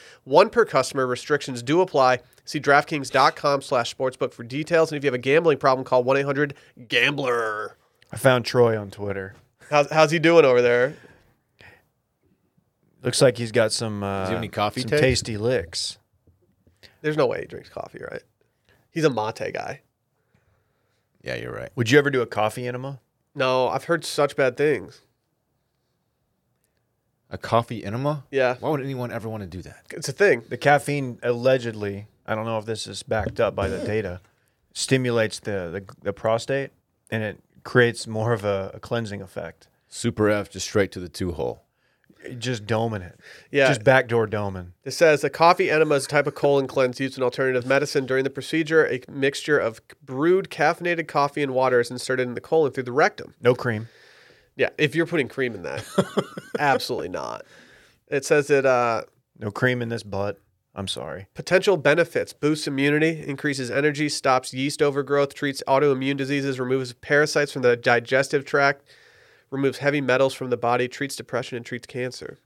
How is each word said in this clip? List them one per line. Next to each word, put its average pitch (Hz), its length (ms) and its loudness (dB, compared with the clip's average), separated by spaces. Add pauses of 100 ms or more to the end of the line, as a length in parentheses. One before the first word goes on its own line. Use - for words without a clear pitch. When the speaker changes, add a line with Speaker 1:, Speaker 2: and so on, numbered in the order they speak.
(240)
Speaker 1:
One 185 260 4
per 220 160 2
customer. 131 400 0
Restrictions 123 560 -4
do 151 180 2
apply. 131 380 4 (260)
See - 160 -6
draftkings 139 500 2
dot 139 260 4
com 139 260 0
slash 120 340 -2
sportsbook 131 380 -4
for - 100 -16
details. 156 480 0
And 151 60 -4
if 135 60 -6
you 143 40 4
have 123 60 0
a 123 40 0
gambling 143 380 4
problem, 131 300 2
call 127 180 4
one 135 140 4
eight 139 80 -2
hundred 143 260 0 (340)
gambler. 120 920 -2 (340)
Speaker 2:
I 110 60 -10
found 127 260 4
Troy 117 340 4
on 101 120 -10
Twitter. 98 440 -8 (360)
Speaker 1:
How's, 147 200 2
how's 156 200 4
he 170 80 0
doing 160 260 8
over 123 160 6
there? 123 360 2 (2000)
Speaker 2:
Looks 127 200 0
like 123 160 4
he's 117 140 -8
got 110 200 2
some, 104 300 -6
uh, 98 180 -4
Speaker 3:
Does 95 80 -4
he 92 60 -2
have 90 80 -4
any 107 60 -8
coffee 107 340 -4
Speaker 2:
some 113 80 -6
Speaker 3:
takes? 151 100 2
Speaker 2:
tasty 123 380 0
licks. - 580 -4 (1040)
Speaker 1:
There's 151 160 -2
no 143 100 4
way - 140 -2
he - 60 -10
drinks - 240 -18
coffee, - 320 -12
right? - 200 -12 (680)
He's 160 140 -2
a 151 60 6
mate 110 440 -4
guy. - 260 -8 (1400)
Speaker 3:
Yeah, - 140 -8
you're 58 180 -10
right. - 200 -12
Speaker 2:
Would 113 160 -2
you 143 80 8
ever 139 120 2
do 131 100 0
a 113 60 0
coffee 110 420 -2
enema? 127 320 -10 (320)
Speaker 1:
No, 131 360 0
I've 127 160 -4
heard 165 200 -2
such 143 300 0
bad 131 220 0
things. 143 460 -2 (2250)
Speaker 3:
A 95 80 -12
coffee 117 460 -2
enema? 135 460 -6
Speaker 1:
Yeah. 127 280 0
Speaker 3:
Why 123 120 -4
would 147 120 -2
anyone 127 300 -8
ever 113 160 -8
wanna 107 180 -8
do 87 160 -12
that? - 280 -20
Speaker 1:
It's - 180 -10
a 135 40 -6
thing. 160 360 2
Speaker 2:
The 123 80 -8
caffeine 143 640 0
allegedly, 117 840 -2 (180)
I 107 80 -4
don't 110 100 -6
know 113 140 -4
if 107 80 -8
this 110 220 -6
is 101 160 -12
backed 120 340 -4
up 101 160 2
by 98 140 -2
the 92 160 -4
data, 101 360 -4 (540)
stimulates 117 640 0
the, 95 340 -6
the, 98 300 -10
the 101 100 -4
prostate, 117 580 -2 (400)
and 113 120 -4
it 104 160 -8 (240)
creates 120 460 2
more 110 240 -2
of 104 120 -2
a, 98 300 -2
a 110 60 -14
cleansing 104 420 -6
effect. 85 460 -14 (200)
Speaker 3:
Super 107 400 0
F, 104 220 -2
just 92 160 -10
straight 98 260 0
to 92 80 -10
the 90 80 -10
two 90 240 -6
hole. 62 300 -6 (760)
Speaker 2:
Just 113 280 -6
doming 110 400 -2
it. - 120 -20 (320)
Speaker 1:
Yeah. 139 180 4
Speaker 2:
Just 123 140 0
backdoor 120 460 4
doming. 98 440 -6 (120)
Speaker 1:
It 139 60 -12
says, 156 340 4
"A 139 60 0
coffee 170 400 4
enema 156 240 4
is 131 100 2
a - 40 -10
type 147 180 2
of 143 80 -6
colon 143 320 2
cleanse 131 340 0
used 135 160 -6
in 131 80 -4
alternative 127 420 -2
medicine. 139 400 0
During 131 180 0
the 135 60 -4
procedure, 156 560 0
a 120 140 -2 (100)
mixture 139 480 0
of - 220 -2 (220)
brewed 160 480 0
caffeinated 165 580 -2
coffee 147 340 0
and 131 120 -2
water 127 260 4
is 117 100 -2
inserted 127 380 -4
in 120 60 -8
the 120 60 -8
colon 156 320 0
through 131 120 -6
the 120 80 -10
rectum." 165 480 0
Speaker 2:
No 123 140 6
cream. 113 340 -4 (680)
Speaker 1:
Yeah, 123 200 0
if 143 180 0
you're 165 120 0
putting 156 220 -2
cream 123 260 -4
in 92 80 -12
that. 71 200 -8 (600)
Speaker 2:
<laughs> - 140 -10
Speaker 1:
Absolutely 123 500 0
not. 65 360 -10 (640)
It 139 160 -2
says 147 240 2
that, 139 180 4
uh, 120 360 2 (360)
Speaker 2:
No 110 120 -8
cream 127 300 0
in 117 80 -6
this 113 140 -6
butt. 101 360 -4 (360)
I'm 95 140 -8
sorry. 76 460 -10
Speaker 1:
"Potential 185 440 2
benefits. 147 560 2
Boosts 151 320 -2
immunity, 151 600 2
increases 135 440 -4
energy, 147 400 0
stops 131 420 0
yeast 135 300 -2
overgrowth, 143 520 0
treats 139 320 -6
autoimmune 135 520 2
diseases, 139 420 -2
removes 127 320 -2
parasites 147 600 0
from 135 100 -6
the 120 140 6
digestive 131 680 0
tract, 143 400 0 (640)
removes 135 280 -2
heavy 143 220 0
metals 131 340 2
from 127 160 -6
the 120 60 -2
body, 123 300 0
treats 135 300 -8
depression, - 400 -8
and 117 100 -10
treats 123 200 -12
cancer." - 600 -10